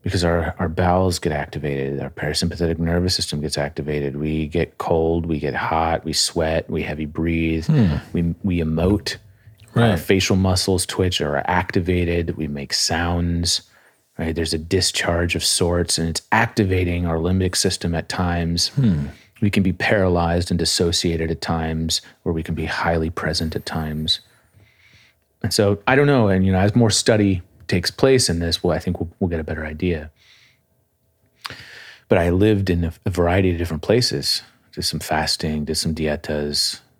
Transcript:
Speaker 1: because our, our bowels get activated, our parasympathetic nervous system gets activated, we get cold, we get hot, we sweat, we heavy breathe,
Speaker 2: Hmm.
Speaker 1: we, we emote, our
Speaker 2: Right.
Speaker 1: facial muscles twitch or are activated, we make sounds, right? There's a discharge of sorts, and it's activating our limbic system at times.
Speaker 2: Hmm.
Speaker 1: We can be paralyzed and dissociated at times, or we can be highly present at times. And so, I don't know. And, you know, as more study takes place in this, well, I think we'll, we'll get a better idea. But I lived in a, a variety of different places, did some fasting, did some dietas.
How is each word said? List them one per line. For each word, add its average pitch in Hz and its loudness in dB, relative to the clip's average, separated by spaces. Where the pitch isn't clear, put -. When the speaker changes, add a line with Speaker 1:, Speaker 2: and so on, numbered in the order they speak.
Speaker 1:
because 90 0
our, 85 0
our 90 -2
bowels 90 2
get 80 -2
activated, 69 -4
our 69 -6
parasympathetic 82 -2
nervous 87 0
system - -4
gets 76 -4
activated, 71 -4
we 78 -2
get 78 -2
cold, 82 2
we 78 -2
get 73 -4
hot, 80 -2
we 78 -4
sweat, 80 -2
we 78 -2
heavy 76 -6
breathe, 80 -2
Speaker 2:
Hmm. 113 4
Speaker 1:
we, 85 -2
we 90 0
emote, 85 0
our 120 4
Speaker 2:
Right. 101 4
Speaker 1:
facial 95 2
muscles 92 2
twitch - 0
or 73 -2
are - -4
activated, 87 0
we 78 -4
make 71 -8
sounds, 85 0
right? 82 -4
There's 82 -2
a 80 -4
discharge 87 0
of - -2
sorts, 87 0
and 82 0
it's 80 -4
activating 92 2
our 82 0
limbic 92 0
system 87 -2
at 82 -4
times. 85 0
Speaker 2:
Hmm. 90 2
Speaker 1:
We 104 2
can 101 2
be 95 2
paralyzed 87 2
and 87 0
dissociated 82 0
at 80 -4
times, 80 -2
or 87 -2
we 82 -2
can 82 -4
be 80 -4
highly 82 -2
present 80 -4
at - -8
times. 78 -4
And 104 -2
so, 101 4
I 131 6
don't 143 6
know. 127 4
And, 95 4
you 95 4
know, 92 4
as 104 2
more 117 6
study 101 2
takes 87 -2
place 135 4
in 82 0
this, 85 -2
well, 82 2
I 76 -2
think 90 -4
we'll, 82 -6
we'll 90 0
get 82 -2
a 80 -6
better 78 -6
idea. 78 -4
But 104 6
I 87 4
lived 98 4
in 87 2
a, 82 -2
a 101 -2
variety 87 2
of 85 -2
different 82 -4
places, - 0
did - -8
some 78 -4
fasting, 78 -2
did 78 -4
some 82 -2
dietas. 76 -4